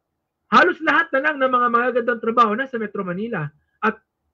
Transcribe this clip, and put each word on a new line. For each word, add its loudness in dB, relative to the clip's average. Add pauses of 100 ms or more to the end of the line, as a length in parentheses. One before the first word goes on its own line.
(480)
Halos 4
lahat 0
na 0
lang -2
ng 2
mga 2
magagandang 0
trabaho 2
nasa -6
Metro -6
Manila. -6 (400)
At 0 (340)